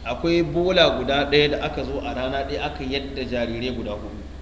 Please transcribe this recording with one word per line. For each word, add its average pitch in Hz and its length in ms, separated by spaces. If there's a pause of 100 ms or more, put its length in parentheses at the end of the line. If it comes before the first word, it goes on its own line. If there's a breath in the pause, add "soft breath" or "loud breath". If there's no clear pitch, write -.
Akwai 170 400
bola 170 560
guda 139 320
ɗaya 147 200
da 143 120
aka 151 220
zo 135 180
a 120 100
rana 135 300
ɗaya 143 240
aka 143 160
yadda 131 400
jarirai 117 500
guda 104 220
huɗu. 104 240 (220)